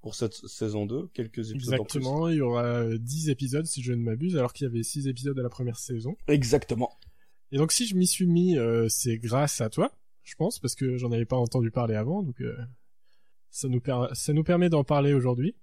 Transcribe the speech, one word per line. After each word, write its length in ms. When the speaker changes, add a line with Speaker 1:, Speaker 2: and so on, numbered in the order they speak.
Speaker 1:
pour 140
cette 180
saison 540
deux, 220
quelques 420
épisodes 280
en 60
plus. 140
Speaker 2:
Exactement, 320
il 60
y 40
aura, 240
euh, 320
dix 320
épisodes, 380
si 160
je 100
ne 80
m'abuse, 340
alors 200
qu'il 120
y 40
avait 120
six 260
épisodes 300
à 40
la 80
première 260
saison. 400
Speaker 1:
Exactement. 720
Speaker 2:
Et 60
donc, 120
si 140
je 100
m'y 120
suis 200
mis, 300
euh, 320
c'est 300
grâce 420
à 80
toi, 240
je 140
pense, 220
parce 160
que 220
j'en 160
avais 140
pas 100
entendu 340
parler 260
avant, 260
donc, 180
euh, 160
ça 180
nous 140
per-, 320
ça 180
nous 100
permet 280
d'en 140
parler 280
aujourd'hui. 500